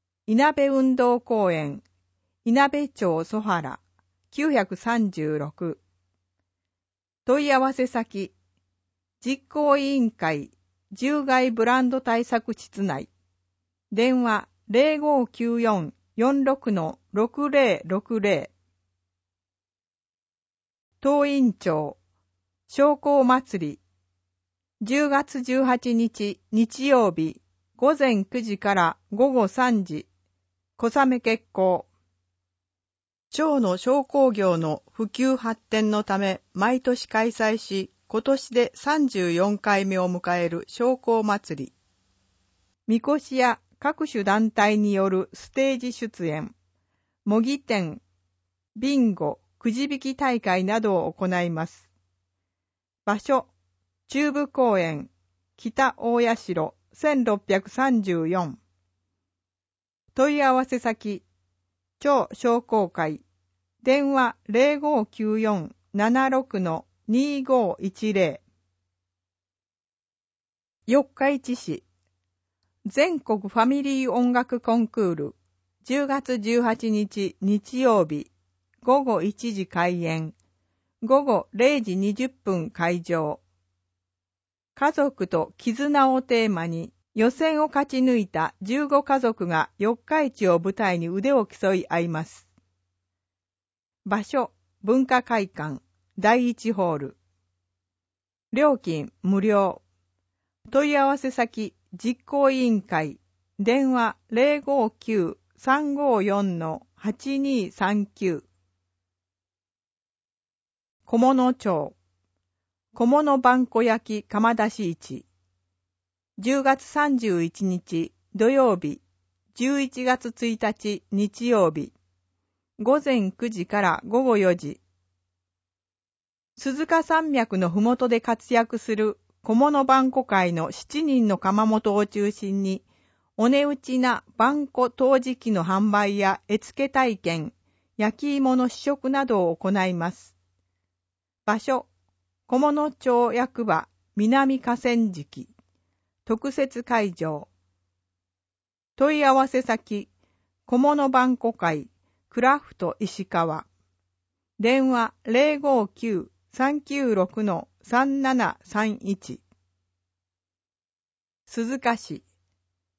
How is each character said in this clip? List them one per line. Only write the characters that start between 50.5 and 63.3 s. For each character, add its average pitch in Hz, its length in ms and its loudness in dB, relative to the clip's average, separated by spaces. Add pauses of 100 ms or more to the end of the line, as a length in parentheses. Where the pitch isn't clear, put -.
な 208 160 -2
ど 190 260 0
を 160 60 -6
行 190 140 -6
い 175 240 -2
ま 160 160 -6
す。 - 240 -20 (1120)
場 208 140 -2
所、 262 280 -2 (600)
中 285 240 -2
部 285 160 -4
公 240 300 2
園、 165 320 -4 (480)
北 262 400 -2
大 233 220 0 (140)
社 165 380 -6 (200)
千 285 320 0
六 208 220 0
百 190 220 0
三 254 340 0
十 170 240 -2
四。 165 320 -2 (1600)
問 285 200 2
い 294 80 0
合 262 120 4
わ 254 100 0
せ 254 140 -4
先、 220 440 -6 (800)
町 277 320 2
商 233 300 0
工 214 260 0
会、 156 320 -6 (640)